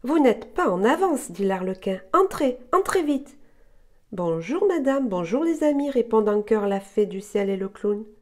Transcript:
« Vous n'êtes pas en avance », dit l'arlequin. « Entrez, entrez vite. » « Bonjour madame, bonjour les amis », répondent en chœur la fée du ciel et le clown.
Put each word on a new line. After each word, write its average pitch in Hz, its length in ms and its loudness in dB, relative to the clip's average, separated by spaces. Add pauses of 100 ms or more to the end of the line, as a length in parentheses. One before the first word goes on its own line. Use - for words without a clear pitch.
« - 0 -
Vous 302 160 0
n'êtes 254 340 2
pas 349 160 0
en 185 160 0
avance », 320 480 0
dit 196 140 -4
l'arlequin. « 190 560 -4 (100)
Entrez, 320 460 2 (120)
entrez 392 320 0
vite. » « 285 360 -4 (760)
Bonjour 180 560 -2
madame, 269 400 0
bonjour 185 340 -2
les 320 220 0
amis », 285 260 2
répondent 226 380 2
en 208 140 2
chœur 208 260 0
la 196 120 0
fée 202 260 0
du 190 160 -10
ciel 202 260 -2
et 196 80 -2
le 196 140 -6
clown. 208 340 -4 (180)